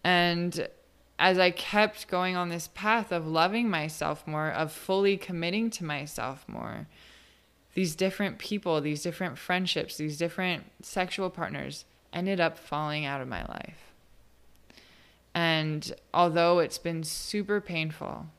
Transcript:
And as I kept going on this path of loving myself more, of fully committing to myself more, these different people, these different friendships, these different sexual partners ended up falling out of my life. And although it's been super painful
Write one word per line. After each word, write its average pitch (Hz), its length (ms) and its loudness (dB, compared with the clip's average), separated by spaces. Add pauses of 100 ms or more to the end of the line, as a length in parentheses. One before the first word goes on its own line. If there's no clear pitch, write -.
And 175 640 2 (560)
as 185 160 6
I 180 120 8
kept 208 580 0
going 185 260 0
on 175 140 0
this 170 240 -6
path 214 400 2
of 165 120 0
loving 185 440 4
myself 156 580 -2
more, 156 240 0
of 156 220 -2
fully 196 420 2
committing 190 540 -2
to 180 160 -6
myself 143 640 -6
more, - 360 -8 (920)
these 175 200 0
different 190 440 -2
people, 175 420 0
these 147 200 -4
different 170 360 -6
friendships, 180 580 -2
these 151 220 -6
different 170 480 -2 (160)
sexual 185 480 -2
partners 147 560 -8 (260)
ended 185 300 0
up 160 160 2
falling 151 480 -4
out 139 160 -4
of 127 80 -8
my 95 160 -6
life. - 480 -12 (1400)
And 156 600 0 (180)
although 170 460 6
it's - 180 0
been 165 260 -4
super 202 580 -2
painful 160 640 -6 (120)